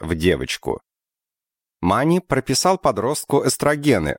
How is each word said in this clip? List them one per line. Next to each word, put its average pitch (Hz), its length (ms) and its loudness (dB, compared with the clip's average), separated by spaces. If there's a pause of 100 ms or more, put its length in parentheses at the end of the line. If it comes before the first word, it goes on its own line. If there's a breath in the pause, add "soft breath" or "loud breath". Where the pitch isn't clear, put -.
в 82 140 -2
девочку. 76 680 -2 (1000)
Мани 135 400 2
прописал 156 580 0
подростку 127 680 -2
эстрогены, 135 720 0